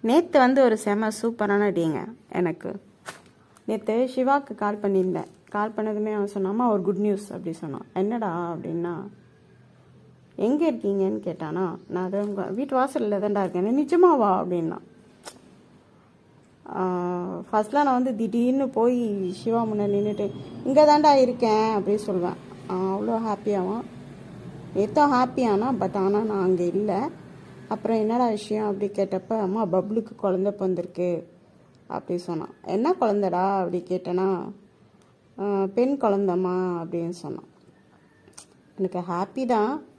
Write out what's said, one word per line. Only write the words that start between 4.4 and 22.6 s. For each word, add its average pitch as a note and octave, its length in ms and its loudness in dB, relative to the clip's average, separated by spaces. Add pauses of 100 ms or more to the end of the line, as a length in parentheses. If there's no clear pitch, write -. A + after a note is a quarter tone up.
கால் G#3 240 -4
பண்ணியிருந்தேன். F#3 460 0 (240)
கால் G#3 220 -4
பண்ணதுமே G#3+ 420 -4
அவன் G3+ 140 -2
சொன்னான், G3 240 -4
"அம்மா, A#3 200 2
ஒரு G3+ 100 2
குட் F3+ 160 0
நியூஸ்," G3+ 360 -2
அப்படி E3 200 -8
சொன்னான். D#3 400 -10
"என்னடா?" F#3 600 -2
அப்படின்னா, E3+ 540 -6 (1300)
"எங்க D4 360 2
இருக்கீங்கன்னு?" G3+ 540 -2
கேட்டானா. E3 520 -4 (100)
நான் F3+ 180 -4
அதை G3 160 -4
உங்க G3+ 200 -6
வீட்டு C4 360 -4
வாசல்ல B3 420 0
தான்டா G3+ 360 0
இருக்கேன். G#3+ 240 2
"நிஜமாவா?" D#4 460 6
அப்படின்னா. F3+ 520 0 (2000)
ஆ, F3+ 760 -4
ஃபர்ஸ்ட்லாம் G#3+ 320 2
நான் B3+ 200 2
வந்து A#3+ 120 -2
திடீர்னு A#3+ 540 2
போய் A3+ 600 0
சிவா A3+ 320 -2
முன்னாடி G#3 280 0
நின்னுட்டு, G3+ 400 0 (340)
"இங்க D4 340 8
தான்டா D4 140 8
இருக்கேன்," A3+ 600 4
அப்படி G#3 340 0
சொல்லுவேன். F3+ 280 0 (340)